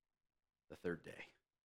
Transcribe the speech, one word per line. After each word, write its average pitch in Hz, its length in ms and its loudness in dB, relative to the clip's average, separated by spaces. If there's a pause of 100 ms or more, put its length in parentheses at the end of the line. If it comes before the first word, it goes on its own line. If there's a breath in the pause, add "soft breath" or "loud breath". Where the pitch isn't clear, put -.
(720)
the 78 60 -8
third 85 260 4
day." - 220 -8 (400)